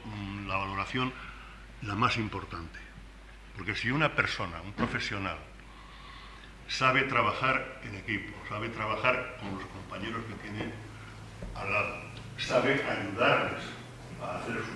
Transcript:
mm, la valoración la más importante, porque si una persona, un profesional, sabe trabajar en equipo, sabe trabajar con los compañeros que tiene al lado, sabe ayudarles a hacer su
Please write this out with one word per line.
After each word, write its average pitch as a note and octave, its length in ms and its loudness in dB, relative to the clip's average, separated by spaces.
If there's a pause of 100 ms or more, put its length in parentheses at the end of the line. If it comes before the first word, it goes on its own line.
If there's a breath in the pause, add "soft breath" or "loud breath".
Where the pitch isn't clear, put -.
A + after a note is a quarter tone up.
mm, G2+ 420 -4
la F#2+ 100 2
valoración G2 560 2 (680 loud breath)
la G#2 140 -2
más A#2 220 6
importante, F#2+ 640 -4 (760)
porque F#2+ 200 -2
si A#2 140 0
una C#3+ 260 4
persona, F#2+ 460 2
un G2 120 -8
profesional, G#2 640 0 (1300 loud breath)
sabe C3 360 6
trabajar A#2 800 4
en G#2+ 120 -6
equipo, G2 360 -2 (160)
sabe G#2+ 220 -2
trabajar A2 720 2
con G2 160 -4
los F#2+ 140 -6
compañeros A2 560 -4
que A2 100 -8 (120)
tiene A2 240 -4 (840 loud breath)
al - 160 -4
lado, - 240 2 (420)
sabe - 360 6 (100)
ayudarles - 800 4 (580)
a - 160 -2
hacer A#2 240 -2
su A2 140 -4